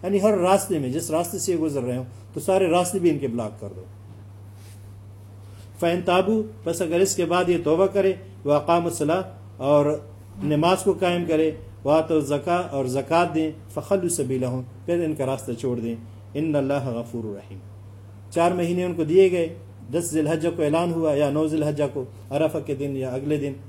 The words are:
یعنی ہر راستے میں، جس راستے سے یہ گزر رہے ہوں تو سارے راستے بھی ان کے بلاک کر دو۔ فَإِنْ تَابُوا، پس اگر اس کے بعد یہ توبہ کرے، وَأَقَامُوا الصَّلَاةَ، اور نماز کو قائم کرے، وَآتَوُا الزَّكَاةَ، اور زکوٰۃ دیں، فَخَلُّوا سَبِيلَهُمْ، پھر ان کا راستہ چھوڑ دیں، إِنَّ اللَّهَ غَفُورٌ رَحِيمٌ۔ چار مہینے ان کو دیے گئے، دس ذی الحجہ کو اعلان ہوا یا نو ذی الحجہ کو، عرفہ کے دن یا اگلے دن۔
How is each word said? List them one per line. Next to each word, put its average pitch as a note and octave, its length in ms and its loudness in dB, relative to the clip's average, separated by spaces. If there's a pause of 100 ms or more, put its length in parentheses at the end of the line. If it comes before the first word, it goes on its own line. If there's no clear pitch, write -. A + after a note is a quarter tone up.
یعنی G3 200 2
ہر G#3 160 6
راستے F#3 400 4
میں، C3+ 100 -2
جس D3 220 -2
راستے E3+ 280 0
سے - 140 -2
یہ E3+ 40 2
گزر D3+ 260 0
رہے B2 140 -2
ہوں B2+ 80 -4 (300)
تو - 60 -6
سارے F#3+ 260 4
راستے F3 320 2
بھی F3 120 6
ان D3 80 2
کے C3+ 100 -2
بلاک A2+ 320 -4
کر G#2 160 -8
دو۔ F#2+ 80 -14 (1900)
فَإِنْ F3 260 2
تَابُوا، F#3+ 380 4 (220)
پس E3+ 180 -2
اگر E3+ 180 2
اس G3 160 2
کے F3+ 80 2
بعد F3 240 2
یہ F3 160 4
توبہ E3 220 4
کرے، F#3+ 260 2 (320)
وَأَقَامُوا E3+ 460 4
الصَّلَاةَ، E3 320 0 (340)
اور D3 420 4 (440)
نماز D3+ 400 4
کو G3+ 100 4
قائم F3 360 2
کرے، D#3+ 220 4 (340)
وَآتَوُا D#3 360 4
الزَّكَاةَ، D3+ 500 -2
اور C3+ 140 -2
زکوٰۃ D3+ 500 0
دیں، D#3+ 160 0 (240)
فَخَلُّوا F3+ 340 0
سَبِيلَهُمْ، B2+ 800 -4
پھر F3 180 0
ان D#3 100 -2
کا C#3+ 120 -2
راستہ C3+ 260 -4
چھوڑ A#2+ 280 -2
دیں، A#2 140 -4 (380)
إِنَّ D3+ 260 0
اللَّهَ C3+ 400 0
غَفُورٌ A2+ 360 -6
رَحِيمٌ۔ G2 260 -14 (680)
چار E3+ 200 4
مہینے F3+ 340 0
ان F3 100 -2
کو E3+ 100 0
دیے F3+ 260 6
گئے، E3+ 240 0 (380)
دس E3+ 200 -2
ذی D#3 80 2
الحجہ D#3 360 2
کو E3+ 60 0
اعلان E3 300 2
ہوا D#3+ 220 2
یا C#3+ 160 2
نو D#3 160 2
ذی D#3 100 -2
الحجہ D3+ 360 0
کو، C3+ 120 -4 (260)
عرفہ D3+ 360 0
کے D3 80 -2
دن C#3 220 -4
یا C3 140 -4
اگلے C#3 260 -2
دن۔ C#3+ 160 -2 (160)